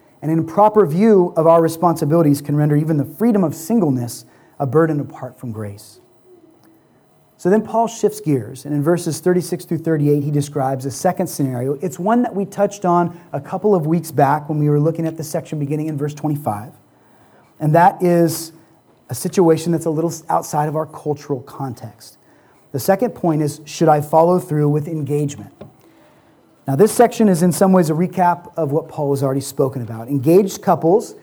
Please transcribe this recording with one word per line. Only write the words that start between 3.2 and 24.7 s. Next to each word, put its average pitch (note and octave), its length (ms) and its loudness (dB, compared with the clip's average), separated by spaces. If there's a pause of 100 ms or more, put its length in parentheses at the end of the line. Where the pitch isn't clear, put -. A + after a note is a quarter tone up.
of D#3 120 -2
singleness C#3 680 -2 (340)
a C#3+ 80 -4
burden D3+ 340 0
apart C3+ 380 -12
from B2 140 -12
grace. G#2 480 -14 (1400)
So F3 120 0
then G#3+ 120 4
Paul A3 260 -2
shifts - 320 -4
gears, C3 440 -4
and C#3+ 80 -8
in C#3+ 120 -2
verses E3 340 0
thirty-six F3+ 460 -2
through E3 140 -4
thirty-eight, D3+ 440 0
he D3 80 -4
describes C#3 560 -2
a C#3 60 -8
second F3+ 340 -2
scenario. C3 460 -4 (100)
It's - 160 -8
one A3+ 240 0
that - 140 -4
we G3+ 80 -2
touched G3+ 400 -4
on F3 360 0 (120)
a C#3+ 80 -6
couple F#3+ 340 0
of D#3+ 100 2
weeks D#3+ 280 -2
back D3 360 0
when D3+ 120 -2
we D3 100 2
were D3 80 2
looking E3 280 -2
at D#3+ 100 -6
the D3+ 80 -8
section D#3 340 -8
beginning D3+ 300 -4
in D3 100 -6
verse D3 160 -6
twenty-five, C#3+ 580 -6 (840)
and D#3 160 0
that F3+ 260 4
is E3+ 520 0 (560)
a B2+ 80 -10
situation E3+ 560 2
that's E3 140 -2
a E3 40 -2
little D#3+ 240 -2 (140)
outside D#3 400 -2
of D3 80 -6
our D#3 100 -4
cultural D3 540 -8
context. - 760 -14 (540)
The C#3 80 -6
second G3 320 0
point D3+ 320 -2
is, D3 220 -4
should - 240 0
I D3+ 140 4
follow E3+ 360 2
through D3+ 300 0
with D3 180 -2